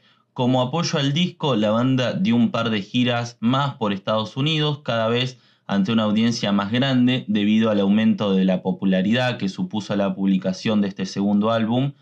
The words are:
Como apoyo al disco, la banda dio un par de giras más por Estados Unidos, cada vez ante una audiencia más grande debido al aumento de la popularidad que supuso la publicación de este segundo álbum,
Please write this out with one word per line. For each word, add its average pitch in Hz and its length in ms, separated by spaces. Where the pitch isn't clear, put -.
Como 127 300
apoyo 156 360
al 139 140
disco, 156 440
la 104 140
banda 127 440
dio 110 220
un 110 140
par 117 200
de 104 120
giras 120 580
más 131 340
por 104 180
Estados 110 440
Unidos, 151 480
cada 113 240
vez 123 300
ante 98 260
una 113 120
audiencia 110 480
más 101 180
grande 127 560
debido 107 440
al 104 100
aumento 104 520
de 95 120
la 92 180
popularidad 98 720
que 98 120
supuso 98 480
la 98 180
publicación 98 680
de 101 80
este 95 180
segundo 104 440
álbum, 117 500